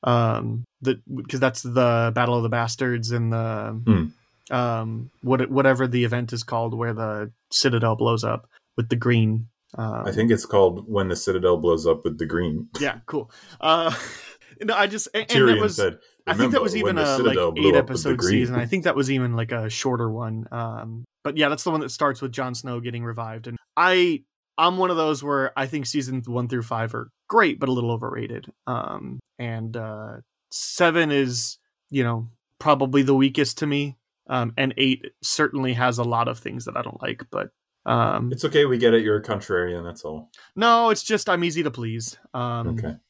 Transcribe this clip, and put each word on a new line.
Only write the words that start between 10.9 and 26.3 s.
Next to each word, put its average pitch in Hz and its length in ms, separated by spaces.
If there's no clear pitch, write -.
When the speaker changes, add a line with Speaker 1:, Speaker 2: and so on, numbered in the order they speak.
Speaker 2:
the 87 80
Citadel 90 420
Blows 82 280
Up 80 180
with 78 140
the 82 80
Green. 82 420
Speaker 1:
Yeah, 139 240
cool. 135 260
Uh, 165 340
<laughs> - 340
no, 214 120
I 202 120
just, 202 260
and, 220 180
and 135 180
that 113 80
Speaker 2:
Tyrion 104 40
Speaker 1:
was, 104 160
Speaker 2:
said, 92 220
Speaker 1:
I 165 80
think 240 180
that 277 80
Speaker 2:
"Remember - 20
Speaker 1:
was 220 100
Speaker 2:
when 220 80
Speaker 1:
even - 160
Speaker 2:
the 156 60
Speaker 1:
a, 139 160
Speaker 2:
Citadel - 300
Speaker 1:
like, - 80
Speaker 2:
blew 151 120
Speaker 1:
eight - 80
Speaker 2:
up 131 140
with 123 120
the 147 80
Speaker 1:
episode 127 80
Speaker 2:
Green." 117 120
Speaker 1:
season. 123 140
I 120 120
think 170 180
that 170 120
was 135 140
even, 127 260
like, 117 160
a 110 160
shorter 117 420
one. 113 420
Um, 113 520
but 147 140
yeah, 147 140
that's 151 140
the 175 60
one 156 100
that 135 100
starts 139 320
with 123 100
Jon 127 220
Snow 120 260
getting 117 240
revived. 113 420
And 117 120
I, 180 460
I'm 180 220
one 185 120
of 175 60
those 156 260
where 139 360
I 135 80
think 139 180
seasons 127 420
one 120 220